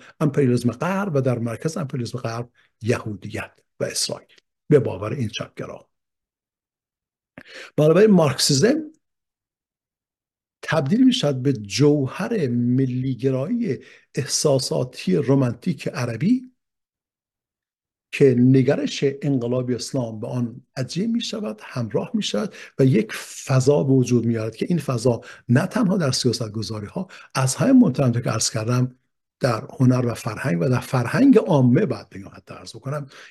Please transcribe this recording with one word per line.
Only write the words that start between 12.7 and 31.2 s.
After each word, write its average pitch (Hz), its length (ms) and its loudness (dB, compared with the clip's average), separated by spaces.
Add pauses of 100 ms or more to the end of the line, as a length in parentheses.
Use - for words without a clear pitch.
احساساتی 139 1000 -2
رمانتیک 135 720 0
عربی 135 640 -2 (1600)
که 135 260 6
نگرش 135 680 4 (160)
انقلاب 127 500 -2
اسلام 113 480 -6
به 117 80 -10
آن 120 340 -6 (140)
عجیب 160 340 -6
می‌شود، 226 540 -6
همراه 131 500 -6
می‌شود 208 400 -4 (260)
و 139 60 6
یک 117 280 2
فضا 139 720 0
به 135 100 2
وجود 120 320 2
می‌آید 113 300 -4
که - 140 -4
این 175 100 0
فضا 123 420 -2 (280)
نه 151 180 4
تنها 208 300 0
در 143 140 0
سیاست‌گذاری‌ها، 110 960 -4 (280)
از 131 200 0
همه 220 160 2
مهمتر، 135 500 4
که 135 80 -4
عرض 113 200 -2
کردم، 123 460 -2 (440)
در 113 280 -2 (120)
هنر 123 260 4
و 113 80 -2
فرهنگ 127 480 -4
و 147 80 0
در 123 100 0
فرهنگ 185 580 4